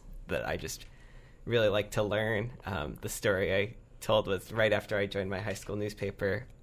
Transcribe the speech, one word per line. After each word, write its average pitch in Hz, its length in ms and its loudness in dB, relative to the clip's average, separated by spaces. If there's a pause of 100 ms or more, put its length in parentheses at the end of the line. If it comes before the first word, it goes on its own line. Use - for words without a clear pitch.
(280)
that 65 180 -2
I 82 120 -2
just - 280 -8 (600)
really 113 240 4
like 104 220 2
to 110 120 2
learn. 107 480 2 (140)
Um, 76 340 -4
the - 80 -6
story 95 480 2
I 104 200 0 (260)
told 107 260 4
was 95 240 -2
right 110 220 4
after 101 240 0
I 101 80 2
joined 98 240 -2
my 95 100 -2
high 104 140 -2
school 104 240 -6
newspaper, 101 680 -2 (180)